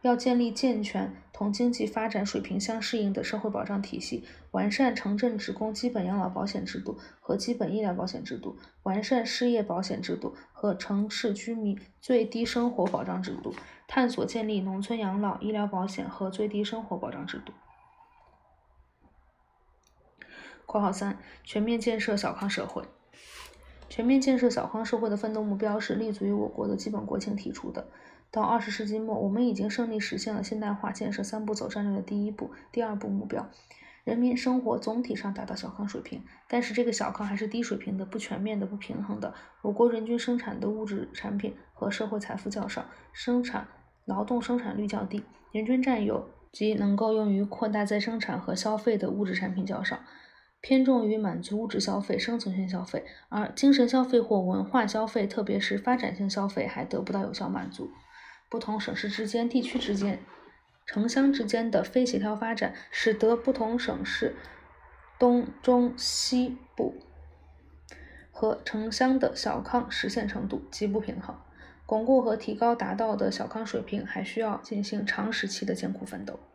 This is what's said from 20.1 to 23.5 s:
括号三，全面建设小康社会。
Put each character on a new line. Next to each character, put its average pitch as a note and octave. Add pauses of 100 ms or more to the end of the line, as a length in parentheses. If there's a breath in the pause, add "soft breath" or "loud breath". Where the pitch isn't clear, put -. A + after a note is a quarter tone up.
括 G#3+
号 G3
三， G3 (260 loud breath)
全 G#3+
面 A3+
建 A3
设 G#3+
小 -
康 -
社 F#3+
会。 - (1040 loud breath)